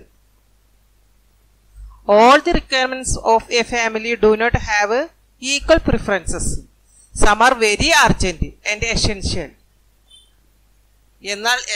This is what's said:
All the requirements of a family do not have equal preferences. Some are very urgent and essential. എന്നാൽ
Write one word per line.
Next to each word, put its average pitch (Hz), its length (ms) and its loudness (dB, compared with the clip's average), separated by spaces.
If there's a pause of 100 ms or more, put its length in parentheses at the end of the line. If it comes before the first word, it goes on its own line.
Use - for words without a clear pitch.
(2250)
All 247 320 8
the 349 100 0
requirements 262 560 -4 (180)
of 226 120 2 (180)
a - 100 0
family 226 400 -4 (140)
do 214 40 6 (120)
not 233 140 -2 (120)
have 208 260 0 (600)
equal 320 340 2
preferences. 196 580 -2 (800)
Some 214 240 4
are 262 160 2
very 208 260 0 (140)
urgent 180 400 0 (280)
and 214 100 -6 (120)
essential. 190 560 -6 (1800)
എന്നാൽ 220 260 -2 (180)